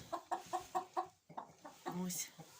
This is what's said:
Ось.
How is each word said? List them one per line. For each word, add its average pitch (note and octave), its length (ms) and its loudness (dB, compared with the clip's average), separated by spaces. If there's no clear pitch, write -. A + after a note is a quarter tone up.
Ось. F3+ 240 2